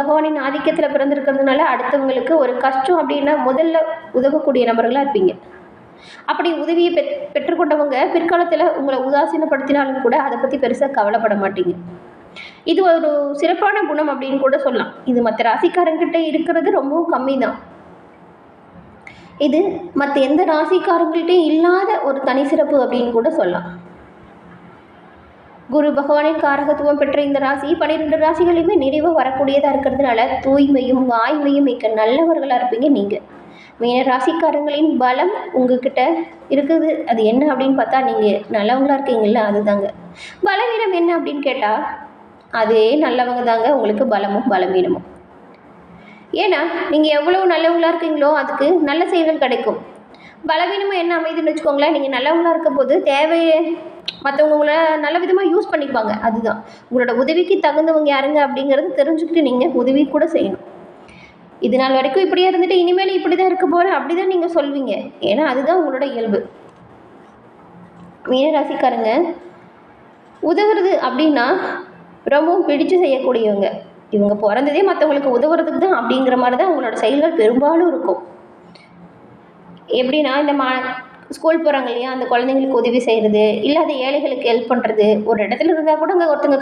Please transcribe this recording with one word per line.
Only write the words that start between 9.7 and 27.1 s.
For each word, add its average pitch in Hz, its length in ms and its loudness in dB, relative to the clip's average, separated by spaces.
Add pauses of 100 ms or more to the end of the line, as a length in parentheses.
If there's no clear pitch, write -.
கூட 240 160 4
அதை 185 160 -4
பத்தி 254 200 -2
பெருசா 254 380 0
கவலைப்பட 214 400 0
மாட்டீங்க. 190 380 -2 (960)
இது 330 120 2
ஒரு 330 260 2 (320)
சிறப்பான 403 480 0
குணம் 302 240 -2
அப்படின்னு 269 320 -4
கூட 269 120 2
சொல்லலாம். 247 340 -2 (140)
இது 247 220 0
மத்த 214 220 -4
ராசிக்காரங்கிட்ட 330 680 0 (100)
இருக்கிறது 330 500 0
ரொம்பவும் 294 340 -2
கம்மி 269 300 -2
தான். - 140 -6 (1900)
இது 285 120 2 (420)
மத்த 277 140 -2 (140)
எந்த 311 140 2 (100)
ராசிக்காரங்கள்ட்டயும் 330 1000 0
இல்லாத 359 400 2 (160)
ஒரு 269 120 -2 (100)
தனி 269 220 0
சிறப்பு 311 340 2
அப்படின்னு 240 320 -2
கூட 240 220 2
சொல்லலாம். 175 300 -2 (2000)
குரு 294 260 2
பகவானின் 294 460 0
காரகத்துவம் 285 560 0
பெற்ற 277 260 0